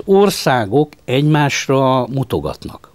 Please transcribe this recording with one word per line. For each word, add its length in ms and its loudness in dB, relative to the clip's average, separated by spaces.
országok 880 2
egymásra 1000 0
mutogatnak, 880 -8